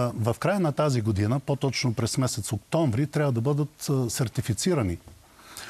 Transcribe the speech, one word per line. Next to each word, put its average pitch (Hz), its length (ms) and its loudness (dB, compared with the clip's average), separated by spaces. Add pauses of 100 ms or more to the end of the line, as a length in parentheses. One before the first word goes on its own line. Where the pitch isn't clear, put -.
(160)
в 117 240 0
края 190 200 2
на 160 120 2
тази 139 300 2
година, 107 380 2
по-точно 131 540 0
през 113 240 -2
месец 127 360 -2
октомври, 139 540 0
трябва 147 240 0
да 117 100 0
бъдат, 147 480 -2
а, 131 200 0
сертифицирани 110 880 0 (720)